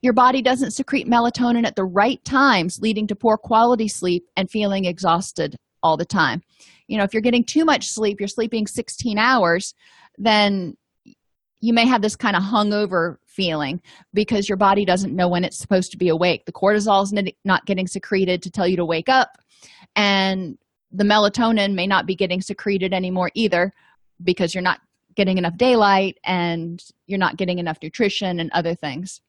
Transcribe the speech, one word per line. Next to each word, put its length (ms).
your 100
body 300
doesn't 300
secrete 340
melatonin 580
at 120
the 80
right 400
times, 560
leading 260
to 100
poor 220
quality 500
sleep 360
and 140
feeling 340
exhausted 720
all 140
the 80
time. 380
You 100
know, 60
if 100
you're 80
getting 220
too 200
much 240
sleep, 320
you're 80
sleeping 380
sixteen 520
hours, 560
then 580
you 120
may 140
have 160
this 140
kind 200
of 60
hungover 720
feeling 540
because 360
your 100
body 260
doesn't 320
know 120
when 140
it's 160
supposed 320
to 60
be 120
awake. 360
The 80
cortisol 500
is 140
n-, 140
not 200
getting 220
secreted 560
to 80
tell 180
you 80
to 80
wake 240
up, 300
and 640
the 120
melatonin 720
may 120
not 200
be 80
getting 260
secreted 520
anymore 420
either 380
because 320
you're 80
not 180
getting 220
enough 180
daylight 680
and 580
you're 120
not 180
getting 220
enough 240
nutrition 560
and 140
other 220
things. 540